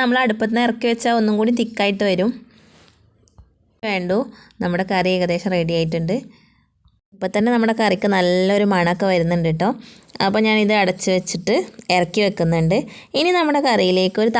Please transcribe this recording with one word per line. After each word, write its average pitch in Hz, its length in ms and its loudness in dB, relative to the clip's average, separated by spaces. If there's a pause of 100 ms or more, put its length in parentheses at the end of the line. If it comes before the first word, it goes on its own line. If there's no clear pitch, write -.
നമ്മൾ 247 220 0
അടുപ്പത്ത് 220 300 -2
നിന്ന് 240 120 2
ഇറക്കി 240 240 -2
വെച്ചാൽ 233 300 0
ഒന്നും 214 200 0
കൂടി 220 200 0
തിക്കായിട്ട് 208 500 -2
വരും. 185 200 0 (1600)
വേണ്ടു, 190 320 0 (440)
നമ്മുടെ 180 300 -2
കറി 185 240 2
ഏകദേശം 180 400 -2
റെഡി 170 220 -2
ആയിട്ടുണ്ട്. 165 380 -2 (1000)
ഇപ്പം 185 200 -6
തന്നെ 220 200 2
നമ്മുടെ 226 260 2
കറിക്ക് 208 340 0
നല്ലൊരു 185 600 2
മണമൊക്കെ 180 380 0
വരുന്നുണ്ട് 170 380 0
കേട്ടോ. 165 180 0 (560)
അപ്പോൾ 202 220 0
ഞാനിത് 214 340 2
അടച്ച് 185 360 -2
വെച്ചിട്ട് 185 380 -4 (400)
ഇറക്കി 180 300 0
വെക്കുന്നുണ്ട്. 170 540 0 (400)
ഇനി 330 200 0
നമ്മുടെ 294 280 0
കറിയിലേക്ക് 185 580 2
ഒരു 233 160 0